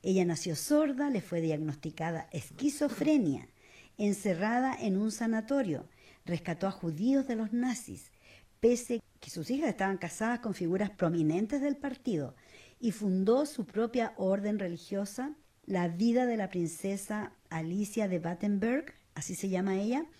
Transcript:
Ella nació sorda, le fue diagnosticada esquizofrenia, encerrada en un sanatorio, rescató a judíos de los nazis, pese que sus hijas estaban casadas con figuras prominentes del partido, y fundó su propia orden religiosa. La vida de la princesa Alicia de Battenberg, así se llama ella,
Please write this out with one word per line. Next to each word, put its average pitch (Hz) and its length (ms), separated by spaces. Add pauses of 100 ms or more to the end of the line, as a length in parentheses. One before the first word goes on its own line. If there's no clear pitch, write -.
Ella 190 220
nació 170 320
sorda, 285 520
le 226 120
fue 170 200
diagnosticada 156 920
esquizofrenia, 269 1120 (500)
encerrada 208 840
en 190 180
un 214 140
sanatorio, 220 760 (380)
rescató 170 420
a 190 40
judíos 214 560
de 240 80
los 220 180
nazis, 240 580 (480)
pese 240 420 (180)
que - 100
sus 165 200
hijas 277 200
estaban 190 280
casadas 226 420
con 214 140
figuras 185 380
prominentes 175 720
del 285 160
partido, 202 580 (440)
y 233 120
fundó 208 540
su 240 200
propia 233 520
orden 202 420
religiosa. 196 760 (300)
La 180 220
vida 233 400
de 226 100
la 190 120
princesa 196 800 (180)
Alicia 196 580
de 180 120
Battenberg, 202 760 (220)
así 151 180
se 196 160
llama 190 300
ella, 247 260 (140)